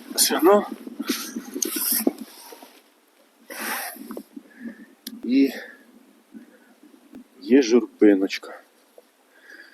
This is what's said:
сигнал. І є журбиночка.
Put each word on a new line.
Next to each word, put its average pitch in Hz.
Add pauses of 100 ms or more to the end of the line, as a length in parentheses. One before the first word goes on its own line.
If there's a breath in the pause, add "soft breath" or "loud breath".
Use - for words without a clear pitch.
(160)
сигнал. 170 (4000 loud breath)
І 135 (1900 loud breath)
є 135
журбиночка. - (1120 soft breath)